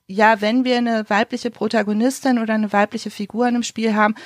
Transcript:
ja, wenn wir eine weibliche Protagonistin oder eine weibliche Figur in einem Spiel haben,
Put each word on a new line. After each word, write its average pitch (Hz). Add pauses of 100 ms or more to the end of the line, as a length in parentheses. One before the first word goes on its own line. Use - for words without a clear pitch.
ja, 214
wenn 233
wir 247
eine 233
weibliche 233
Protagonistin 226
oder 220
eine 214
weibliche 208
Figur 214
in 240
einem 240
Spiel 220
haben, 214 (120)